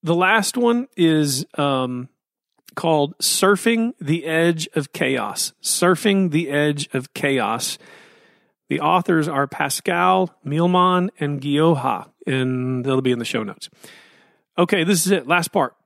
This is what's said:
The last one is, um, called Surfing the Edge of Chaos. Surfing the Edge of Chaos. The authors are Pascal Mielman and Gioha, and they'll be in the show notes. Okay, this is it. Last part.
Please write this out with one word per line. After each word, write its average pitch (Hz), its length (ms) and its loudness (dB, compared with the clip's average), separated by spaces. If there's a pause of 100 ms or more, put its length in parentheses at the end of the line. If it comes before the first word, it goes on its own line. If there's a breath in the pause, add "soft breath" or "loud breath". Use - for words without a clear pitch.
The 170 140 0
last 196 420 2
one 240 300 0 (100)
is, 156 480 2 (120)
um, 127 520 -2 (640)
called 156 440 0
Surfing 226 800 2
the 156 240 -2
Edge 165 500 2
of 147 180 -4
Chaos. 120 680 -4
Surfing 185 720 2
the 156 180 0
Edge 147 420 -2
of 131 220 -6
Chaos. 123 640 -2 (880 soft breath)
The 143 120 -2
authors 160 480 0
are 139 180 -2
Pascal 180 960 0
Mielman 180 680 2 (100)
and 143 200 -4
Gioha, 143 680 0 (160)
and 127 580 -2
they'll 131 180 0
be 127 100 0
in 120 80 0
the 117 60 -6
show 110 180 -6
notes. - 260 -14 (880 loud breath)
Okay, 180 260 2
this 175 220 2
is 185 60 2
it. 156 160 0
Last 170 220 0
part. 139 260 -2 (100)